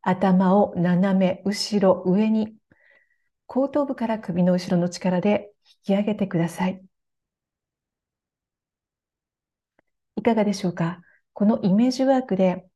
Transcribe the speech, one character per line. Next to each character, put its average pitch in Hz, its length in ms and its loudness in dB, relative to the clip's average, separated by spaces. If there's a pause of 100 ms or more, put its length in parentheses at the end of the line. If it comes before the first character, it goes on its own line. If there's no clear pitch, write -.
頭 185 520 2
を 202 200 2
斜 180 420 2
め 185 260 0
後 208 360 -4
ろ、 185 260 2
上 208 240 2
に、 220 260 -2 (920)
後 262 200 -2
頭 277 200 -2
部 269 80 -6
か 233 100 -6
ら 220 140 -4
首 180 240 -2
の 180 100 2
後 180 160 -4
ろ 180 80 2
の 175 120 0
力 180 320 -2
で - 300 -2 (360)
引 196 80 2
き - 20 0
上 208 60 0
げ 214 100 -2
て 202 140 -4
く 180 100 -4
だ 165 120 0
さ 185 180 -4
い。 190 160 -8 (3250)
い 208 40 -8
か 233 140 2
が 214 100 2
で 208 80 -2
し - 100 -8
ょ 180 60 0
う 175 40 -6
か？ 175 280 -6 (320)
こ 208 120 -2
の 214 180 2
イ 185 100 2
メ 226 140 4
ー 254 40 0
ジ 262 140 -2
ワ 262 140 2
ー - 20 -4
ク 254 140 -4
で 185 400 0